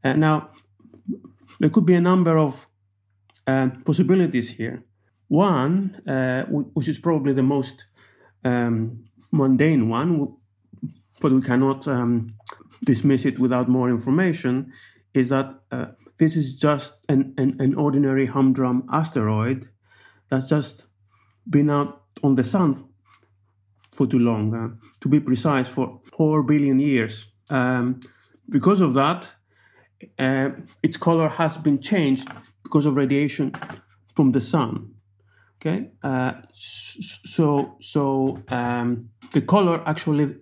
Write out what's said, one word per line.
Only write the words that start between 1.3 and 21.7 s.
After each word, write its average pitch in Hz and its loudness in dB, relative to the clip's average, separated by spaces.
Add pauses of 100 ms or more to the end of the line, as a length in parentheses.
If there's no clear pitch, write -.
there 156 2
could 170 2
be 180 6
a 175 4
number 175 4
of, 147 -2 (800)
uh, 135 0 (160)
possibilities 147 0
here. 120 -10 (460)
One, 180 0
uh, 131 -2
w-, - -4
which - -4
is 151 -6
probably 151 0
the 131 0
most, 135 -2 (600)
um, 120 -2 (260)
mundane 135 2
one, 135 0
w-, - -6 (840)
but 151 2
we 131 4
cannot, 135 0
um, 120 -2 (500)
dismiss 135 2
it 135 -2
without 127 0
more 127 2
information, 135 -2 (420)
is 127 2
that, 135 -2 (160)
uh, 127 -8 (320)
this 160 2
is 131 -4
just 147 0 (140)
an, 135 2
an, 131 0
an 139 2
ordinary 139 2
humdrum 131 0
asteroid 113 -2 (600)
that's 131 -2
just - -4 (600)
been 151 4